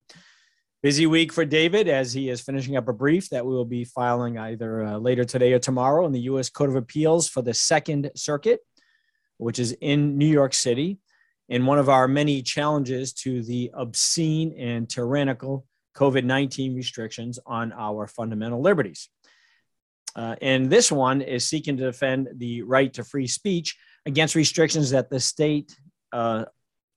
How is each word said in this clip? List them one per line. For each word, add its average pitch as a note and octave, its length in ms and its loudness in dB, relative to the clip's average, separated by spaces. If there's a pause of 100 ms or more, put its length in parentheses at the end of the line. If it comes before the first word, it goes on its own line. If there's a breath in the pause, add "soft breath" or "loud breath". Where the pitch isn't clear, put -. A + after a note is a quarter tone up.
(840 soft breath)
Busy C#3+ 240 4
week D#3+ 260 4
for E3 140 0
David E3+ 420 2
as C3 240 0
he C3+ 160 -4
is B2 140 -6
finishing C3+ 340 -4
up A#2+ 100 -2
a B2+ 60 -2
brief D3 380 0
that B2+ 160 -4
we C3 80 -2
will B2 100 0
be A#2+ 200 -6
filing A#2+ 520 -2
either, A2 480 -6
uh, G#2+ 140 -4
later B2 260 2
today B2 300 2
or B2 40 6
tomorrow C3 460 2
in D3+ 80 0
the B2+ 80 -2
U C3 180 -2
S B2+ 120 -4
Court C#3+ 180 0
of C3 80 0
Appeals D#3 540 2
for C3 100 -4
the A#2 140 -2
Second D3 600 0
Circuit, D3+ 460 0 (800)
which A#2 200 -4
is B2 140 -2
in D3 460 2
New D3+ 100 4
York C#3 240 4
City, C#3+ 460 0 (500)
in B2 160 0
one C#3 140 4
of C3+ 100 4
our C3 180 6
many C#3+ 360 2
challenges C3+ 720 -2
to B2 280 -4
the A#2+ 300 -4
obscene D#3 840 -2
and A#2 280 -4
tyrannical C3+ 760 -2 (320)
covid C3+ 280 4
nineteen C3 500 0
restrictions A#2 720 -8
on A#2 260 -4
our G#2+ 340 -6
fundamental A2+ 540 -6
liberties. C#3+ 480 0 (1080)
Uh, A2+ 280 -8
and C3 260 2
this G#3+ 240 6
one C3+ 300 2
is B2+ 260 -4
seeking D3+ 300 -4
to C3 60 -4
defend C3 520 -2
the A#2+ 240 -8
right C3 320 2
to B2 100 -10
free C3+ 240 -6
speech E3+ 520 -4 (260 soft breath)
against D3+ 300 2
restrictions D#3+ 560 2
that C3 180 2
the C3+ 100 -4
state, D3+ 560 -2 (380)
uh, A#2 320 -2 (520)